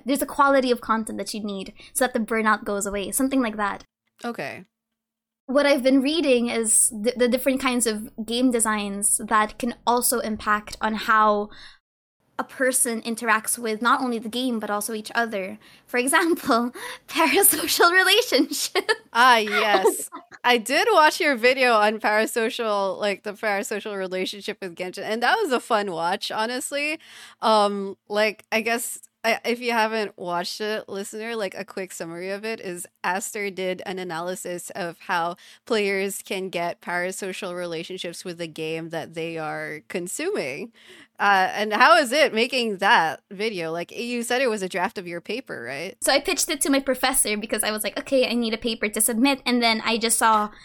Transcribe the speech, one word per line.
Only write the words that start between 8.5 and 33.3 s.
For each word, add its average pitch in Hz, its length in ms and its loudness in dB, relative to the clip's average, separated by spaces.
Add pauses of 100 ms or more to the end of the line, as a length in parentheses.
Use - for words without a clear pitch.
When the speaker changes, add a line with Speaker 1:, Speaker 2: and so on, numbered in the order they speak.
Speaker 1:
designs 208 680 0 (100)
that 214 280 2
can 240 180 -4 (120)
also 240 320 2
impact 214 640 -2
on 214 120 0
how 214 560 4 (880)
a 247 40 -4
person 254 580 0
interacts 226 560 0
with 220 240 -4
not 247 200 4
only 240 180 -2
the 226 100 -8
game, 240 300 -2
but 214 100 -4
also 208 240 -4
each 214 220 -8
other. 214 420 -2 (300)
For 247 100 -4
example, 269 760 2 (200)
<laughs> - 160 -18
parasocial 320 840 4
relationship. 370 960 2 (240)
Speaker 2:
Ah, 240 260 6
yes. 202 720 2 (180)
Speaker 1:
<laughs> - 160 -12
Speaker 2:
I 240 160 4
did 294 320 0
watch 311 280 6
your 294 160 2
video 247 380 4
on 214 260 4
parasocial, 214 1000 0
like, 202 240 -4
the 208 100 -8
parasocial 208 640 -4
relationship 185 640 -6
with 175 140 -10
Genshin, 180 280 -10
and 220 200 -4
that 311 180 4
was 330 100 -2
a 247 80 2
fun 202 320 0
watch, 170 380 -2
honestly. 285 720 -4 (420)
Um, 202 560 2 (100)
like, 208 440 0
I 220 100 0
guess 233 380 -4 (240)
I, 226 200 2
if 233 160 -2
you 240 120 -2
haven't 220 460 0
watched 175 440 -6
it, 214 260 -4
listener, 214 480 -8
like, 202 220 -4
a 190 80 -10
quick 185 260 -10
summary 170 380 -10
of 202 160 -8
it 226 160 -6
is 175 260 -10 (160)
Aster 196 460 -4